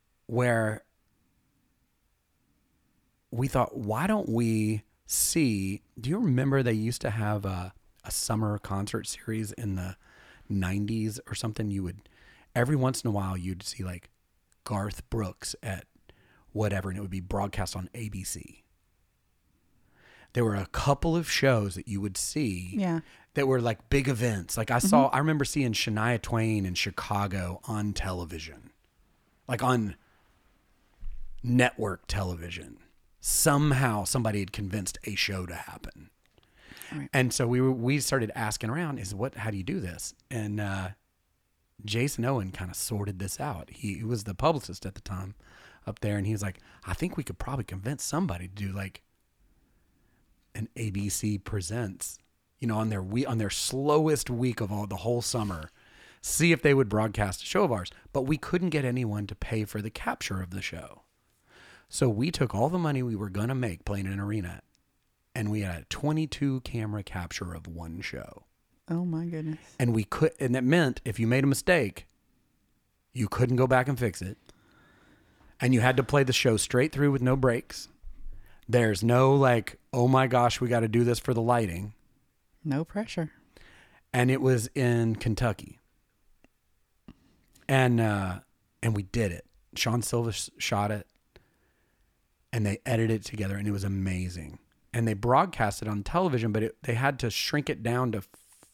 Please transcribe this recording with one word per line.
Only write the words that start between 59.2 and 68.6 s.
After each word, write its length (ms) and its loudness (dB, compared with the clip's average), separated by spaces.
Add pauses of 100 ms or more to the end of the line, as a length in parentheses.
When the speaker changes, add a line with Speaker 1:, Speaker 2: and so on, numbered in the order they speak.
Speaker 1:
to 80 -10
pay 300 -2
for 160 -6
the 80 -6
capture 520 -6
of 100 -8
the 100 -8
show. 400 -10 (880)
So 200 2
we 220 0
took 240 0
all 140 4
the 80 0
money 260 0
we 120 -2
were 140 -4
gonna 260 -2
make 300 -4
playing 220 -4
an 120 -4
arena, 420 -4 (720)
and 160 -2
we 100 0
had 200 -4
a 40 -16
twenty-two 760 -2
camera 420 -4
capture 500 -8
of 140 -12
one 340 -10
show. 420 -12 (460)